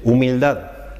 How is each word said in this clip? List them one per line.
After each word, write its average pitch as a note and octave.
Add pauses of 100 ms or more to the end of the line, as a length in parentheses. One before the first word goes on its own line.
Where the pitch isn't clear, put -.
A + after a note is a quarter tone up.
humildad, B2+ (280)